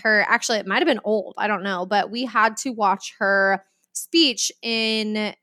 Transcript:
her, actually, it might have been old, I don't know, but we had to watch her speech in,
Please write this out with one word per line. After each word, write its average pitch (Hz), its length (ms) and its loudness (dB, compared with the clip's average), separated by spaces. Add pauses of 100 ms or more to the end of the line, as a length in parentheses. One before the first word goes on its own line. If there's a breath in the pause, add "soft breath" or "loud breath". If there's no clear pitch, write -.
her, 214 240 4
actually, 233 300 0
it 202 100 -4
might 196 120 0
have 302 80 2
been 269 180 2
old, 214 320 -2
I - 100 -2
don't 208 160 -2
know, 185 220 -2
but 196 260 0
we 240 140 -6
had 220 340 0
to 269 120 -6
watch 208 480 -2
her 196 440 2 (300)
speech - 580 0 (120)
in, 220 800 -2